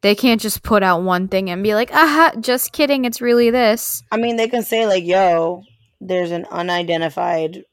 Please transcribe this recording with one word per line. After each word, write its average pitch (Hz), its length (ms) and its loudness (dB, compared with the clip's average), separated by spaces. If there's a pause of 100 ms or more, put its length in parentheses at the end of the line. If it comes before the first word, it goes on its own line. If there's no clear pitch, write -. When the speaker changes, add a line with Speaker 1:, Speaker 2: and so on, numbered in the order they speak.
Speaker 1:
they 202 140 4
can't 226 240 0
just - 240 -6
put 208 180 2
out 180 200 2
one 185 260 -2
thing 190 220 -2
and 180 120 -6
be 214 120 0
like, 226 180 -2
"Aha, 311 480 4
just 254 320 -2
kidding, 277 320 0
it's 233 160 -6
really 240 300 4
this." 233 600 0
Speaker 2:
I 214 60 -2
mean, 233 200 -2
they 226 120 0
can 240 160 -2
say, 226 220 0
like, 185 180 0
"Yo, 175 580 2 (380)
there's 175 320 -2
an 170 180 -6
unidentified 170 1120 -2 (100)